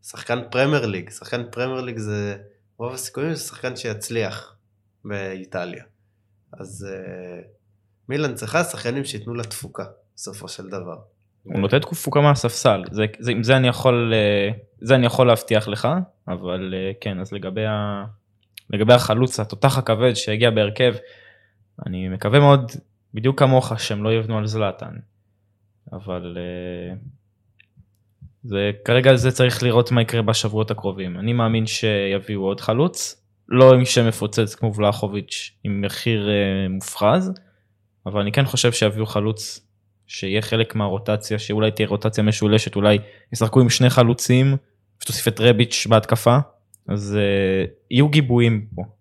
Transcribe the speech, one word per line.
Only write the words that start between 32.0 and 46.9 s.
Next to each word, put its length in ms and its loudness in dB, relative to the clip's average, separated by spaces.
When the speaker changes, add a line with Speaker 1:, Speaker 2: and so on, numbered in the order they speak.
Speaker 2:
עוד 200 -2
חלוץ, 600 -4
לא 240 10
עם 120 6
שם 220 2
מפוצץ 480 -2
כמו 200 -4
ולחוביץ' 760 -2
עם 180 -4
מחיר, 480 -2
אה, 400 0
מופרז, 640 -2
אבל 160 -4
אני 100 -2
כן 140 2
חושב 260 0
שיביאו 340 0
חלוץ 640 -6
שיהיה 340 -4
חלק 340 0
מהרוטציה, 640 -2
שאולי 320 0
תהיה 160 -2
רוטציה 360 -2
משולשת, 520 2
אולי 220 6
ישחקו 280 2
עם 80 6
שני 200 4
חלוצים, 680 4
שתוסיף 280 -4
את 120 -4
רביץ' 500 4
בהתקפה, 480 4
אז, 320 -4